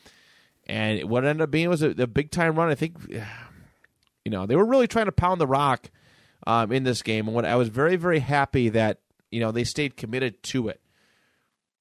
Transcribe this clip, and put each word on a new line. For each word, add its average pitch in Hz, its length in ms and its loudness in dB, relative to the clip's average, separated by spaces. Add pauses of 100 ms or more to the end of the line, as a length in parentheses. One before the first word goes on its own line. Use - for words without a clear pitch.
(680)
And 110 380 -2
what 120 200 0
ended 151 180 0
up 147 80 -4
being 165 180 2
was 160 140 0
a, 147 60 4
a 120 180 0
big 143 240 -2
time 165 260 0
run. 165 120 2
I 147 60 0
think, 165 220 -6 (120)
<sighs> - 1160 -16
you 110 60 -6
know, 95 140 -4
they 113 100 0
were 196 100 6
really 247 220 4
trying 220 200 0
to 170 40 -2
pound 180 300 0
the 143 60 0
rock, 135 420 0 (560)
um, 113 280 2
in 131 100 2
this 127 180 0
game. 110 260 -2
And 110 80 -4
what 117 100 0
I 98 100 2
was 123 140 2
very, 143 260 2
very 170 240 0
happy 135 500 2
that, 110 300 0 (320)
you 113 80 -4
know, 113 120 -2
they 120 120 0
stayed 139 320 -4
committed 120 480 -6
to 123 240 -2
it. - 140 -10 (1000)